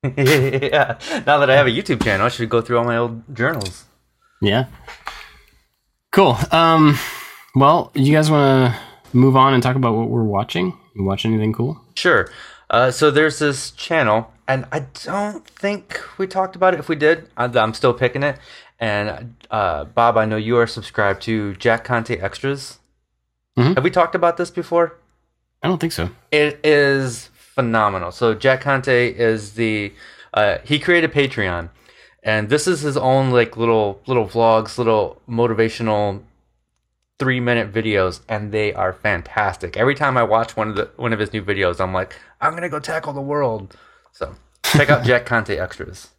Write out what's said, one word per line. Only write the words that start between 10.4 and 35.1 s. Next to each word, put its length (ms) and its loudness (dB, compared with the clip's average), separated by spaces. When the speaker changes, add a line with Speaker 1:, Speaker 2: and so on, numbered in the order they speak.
Speaker 2:
You 100 -6
watch 200 -2
anything 280 0
cool? 280 -4
Speaker 1:
Sure. 340 2
Uh, 200 4
so 200 2
there's 280 2
this 340 -4
channel, 580 0
and 260 -2
I 80 -4
don't 420 -8
think 520 -8
we 80 -2
talked 280 -4
about 200 2
it. 60 -6
If 80 -12
we 80 0
did, 400 0
I, 100 -2
I'm 280 2
still 200 2
picking 280 -2
it. 160 -4
And, 560 -4
uh, 340 -2
Bob, 320 2
I 100 4
know 100 -2
you 220 0
are 80 4
subscribed 560 -4
to 320 -4
Jack 300 0
Conte 340 -2
Extras. 600 -8
Speaker 2:
Mm-hmm. 180 4
Speaker 1:
Have 100 0
we 60 2
talked 240 0
about 220 0
this 140 -4
before? 480 -2
Speaker 2:
I 60 -2
don't 120 0
think 120 -4
so. 180 -4
Speaker 1:
It 340 0
is 680 2
phenomenal. 760 -2
So 240 0
Jack 280 0
Conte 540 0
is 360 -2
the, 400 -4
uh, 320 0
he 160 -2
created 320 2
Patreon, 580 -4
and 240 -2
this 180 0
is 140 0
his 160 -4
own, 340 2
like, 260 2
little, 500 0
little 200 0
vlogs, 520 2
little 520 -2